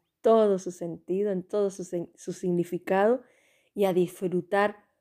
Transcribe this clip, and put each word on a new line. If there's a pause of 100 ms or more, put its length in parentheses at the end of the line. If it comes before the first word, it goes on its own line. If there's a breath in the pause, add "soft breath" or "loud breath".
(220)
todo
su
sentido,
en
todo
su
sen-,
su
significado, (500 soft breath)
y
a
disfrutar (140)